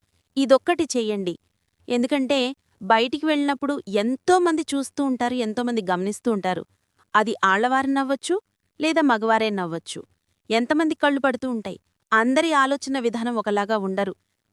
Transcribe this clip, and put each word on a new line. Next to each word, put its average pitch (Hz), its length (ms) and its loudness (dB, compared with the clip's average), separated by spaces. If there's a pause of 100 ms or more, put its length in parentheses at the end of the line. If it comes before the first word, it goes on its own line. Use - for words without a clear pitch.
(360)
ఇదొక్కటి 269 480 4
చెయ్యండి. 208 500 -4 (540)
ఎందుకంటే 262 500 0 (440)
బయటికి 233 440 2
వెళ్ళినప్పుడు 285 480 0 (140)
ఎంతోమంది 311 760 2
చూస్తూ 277 420 -4
ఉంటారు, 247 300 -2
ఎంతోమంది 240 480 -2
గమనిస్తూ 185 500 -2
ఉంటారు. 185 320 -2 (500)
అది 214 200 2 (100)
ఆళ్లవారినవ్వచ్చు, 269 880 0 (460)
లేదా 320 220 2
మగవారేనవ్వచ్చు. 220 1000 0 (500)
ఎంతమంది 302 440 0
కళ్ళు 285 260 0
పడుతూ 254 300 0
ఉంటాయి. 202 280 -8 (340)
అందరి 262 400 4
ఆలోచన 269 460 0
విధానం 233 380 -2
ఒకలాగా 208 420 0
ఉండరు. 190 360 -2 (380)